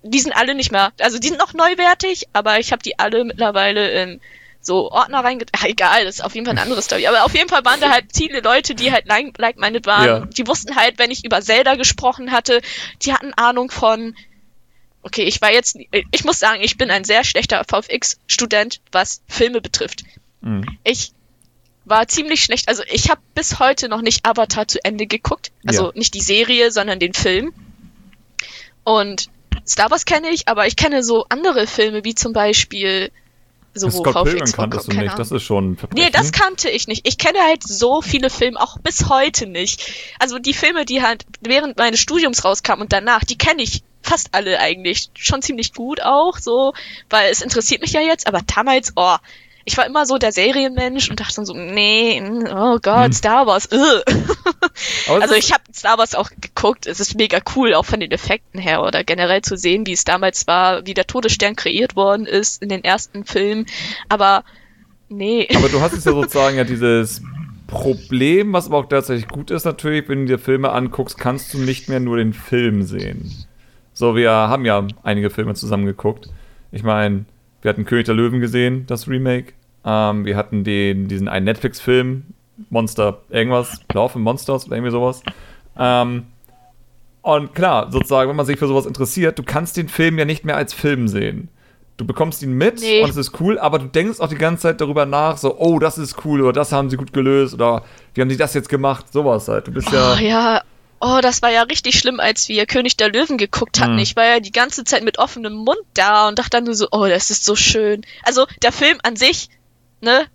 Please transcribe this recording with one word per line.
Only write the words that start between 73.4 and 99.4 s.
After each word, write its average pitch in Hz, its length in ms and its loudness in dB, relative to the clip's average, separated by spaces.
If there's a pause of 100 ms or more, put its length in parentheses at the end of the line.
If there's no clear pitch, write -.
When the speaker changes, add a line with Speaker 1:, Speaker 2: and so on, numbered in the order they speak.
Speaker 2:
So, 120 220 2
wir 113 160 4
haben 110 340 2
ja 101 200 2 (180)
einige 104 260 0
Filme 107 240 -4
zusammen 101 320 -4
geguckt. 104 440 -4 (420)
Ich 101 120 -10
mein, 107 420 0 (360)
wir 107 80 0
hatten 107 160 -2
König 120 200 0
der 113 100 2
Löwen 120 240 0
gesehen, 123 480 0
das 117 200 -8
Remake. 127 460 -2 (320)
Ähm, 107 400 0
wir 101 100 -2
hatten 104 280 -2
den, 98 440 0
diesen 98 200 -2
einen 95 180 -2
Netflix-Film, 127 800 0 (460)
Monster 110 600 -2
irgendwas, 120 520 -2 (120)
Love 113 220 0
and 117 80 -4
Monsters 131 440 -2
oder 120 100 -6
irgendwie 120 140 -4
sowas. 123 300 -2 (560)
Ähm, 123 500 0 (920)
und 147 340 0
klar, 156 360 2
sozusagen, 131 380 2
wenn 143 60 -4
man 147 100 -2
sich 139 140 -2
für 147 80 0
sowas 135 180 0
interessiert, 135 540 -2
du 139 40 -8
kannst 156 340 -4
den 170 120 -4
Film 165 300 2
ja 151 60 2
nicht 156 200 -4
mehr 143 120 -2
als 147 160 -4
Film 131 340 0
sehen. 104 420 -4 (460)
Du 117 100 -10
bekommst 160 360 -4
ihn 131 120 -4
mit 226 280 0
Speaker 1:
Nee. 220 220 4
Speaker 2:
und - 80 2
es 143 60 -6
ist - 220 -6
cool, 196 200 0
aber 151 200 2
du 135 60 -6
denkst 170 340 0
auch 165 80 -2
die 151 80 -6
ganze 160 280 0
Zeit 165 180 0
darüber 147 240 2
nach, 147 320 0
so, 139 220 -2
oh, 165 200 4
das 156 200 0
ist - 260 -10
cool 147 160 2
oder 127 120 4
das 143 180 0
haben 139 180 0
sie 131 80 -4
gut 131 160 -10
gelöst 135 400 2
oder 117 300 0 (320)
wie 127 60 0
haben 131 100 2
sie 135 60 -2
das 143 180 0
jetzt 139 120 -4
gemacht, 135 460 -2
sowas 139 340 0